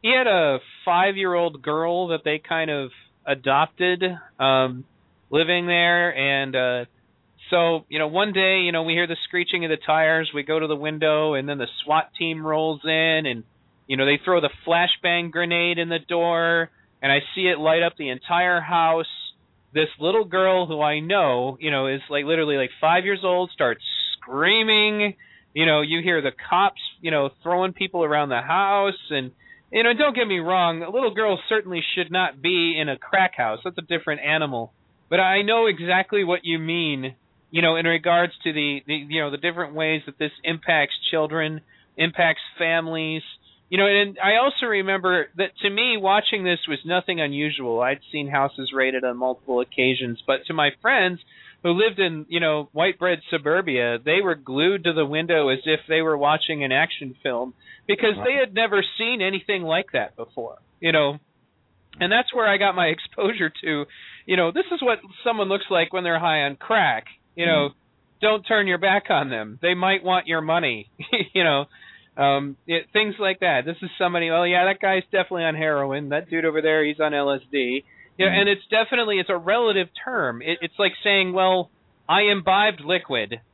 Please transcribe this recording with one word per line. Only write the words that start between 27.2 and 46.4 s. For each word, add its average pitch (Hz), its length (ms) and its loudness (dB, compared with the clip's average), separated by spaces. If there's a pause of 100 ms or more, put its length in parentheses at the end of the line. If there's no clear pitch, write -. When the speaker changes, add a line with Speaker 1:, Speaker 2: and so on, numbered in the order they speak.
Speaker 1:
throwing 180 300 0
people 180 300 -2
around 147 260 0
the 120 120 0
house, 196 680 0
and, 131 220 -4 (400)
you 220 120 2
know, 233 100 4
don't 277 220 2
get 240 120 0
me 185 120 0
wrong, 170 440 0
a 170 60 -10
little 226 240 -2
girl 202 260 0 (100)
certainly 185 320 -2 (140)
should 165 160 -4
not 160 300 -2
be 170 380 0
in 151 80 -2
a 135 100 -4
crack 185 380 0
house. 110 280 -2
That's 180 140 -8
a 175 40 -8
different 160 400 -4
animal. 143 520 -2 (360)
But 175 100 2
I 190 220 2
know 226 240 2
exactly 185 580 0
what 175 220 -2
you 165 120 -2
mean, 156 580 -4 (340)
you 165 120 0
know, 165 140 4
in 165 100 -2
regards 170 460 2 (140)
to 160 80 -2
the, 147 340 -2
the, 151 60 -4
you 151 280 -4
know, 147 80 -4
the 143 80 -6
different 165 380 -6
ways 156 300 0
that 139 120 -16
this 151 140 -4 (120)
impacts 160 500 0 (160)
children, 156 500 -2 (380)
impacts 165 420 0 (180)
families. 160 640 -2 (480)
You 180 80 -2
know, 196 100 4
and 202 360 2
I 208 180 4
also 269 260 0
remember 190 600 0 (100)
that 190 140 -2 (100)
to 202 80 0
me, 226 280 0
watching 196 480 0